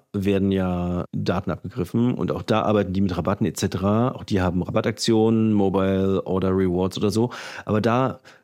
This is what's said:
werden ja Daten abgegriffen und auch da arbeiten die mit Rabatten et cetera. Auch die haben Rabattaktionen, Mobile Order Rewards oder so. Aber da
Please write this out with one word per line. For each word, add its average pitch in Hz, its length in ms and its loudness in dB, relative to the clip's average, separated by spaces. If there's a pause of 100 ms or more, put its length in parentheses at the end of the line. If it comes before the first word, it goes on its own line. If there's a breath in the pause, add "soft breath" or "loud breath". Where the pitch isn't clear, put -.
(120)
werden 98 400 0
ja 90 640 0
Daten 104 360 -2
abgegriffen 117 640 -2
und - 200 -2
auch 90 80 -6
da 107 220 2
arbeiten 101 280 2
die 95 80 -2
mit 95 160 0
Rabatten 92 300 -2
et 82 100 -2
cetera. 104 560 0
Auch 92 140 -12
die 98 160 0
haben 90 200 0
Rabattaktionen, 110 920 2
Mobile 95 720 2
Order 92 240 0
Rewards 92 480 0
oder 104 140 0
so. 113 180 2 (340 loud breath)
Aber 104 160 0
da 123 400 0 (240 soft breath)